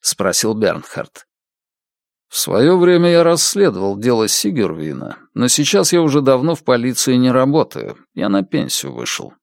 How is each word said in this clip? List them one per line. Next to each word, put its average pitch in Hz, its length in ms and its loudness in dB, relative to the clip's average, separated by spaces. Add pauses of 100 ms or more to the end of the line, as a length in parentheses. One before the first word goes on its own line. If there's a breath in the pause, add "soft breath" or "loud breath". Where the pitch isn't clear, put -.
спросил 98 520 -2
Бернхард. - 720 -4 (1040)
«В - 60 -8
свое 151 400 2
время 175 320 4
я 170 140 4
расследовал 131 720 0
дело 113 280 2
Сигервина, 80 920 -4 (160)
но 123 140 0
сейчас 156 440 0
я 175 80 4
уже 147 220 2
давно 135 320 2
в - 100 -10
полиции 127 520 0
не 127 140 4
работаю, 139 680 0 (160)
я 101 160 -4
на 98 120 0
пенсию - 520 -6
вышел». 60 480 -10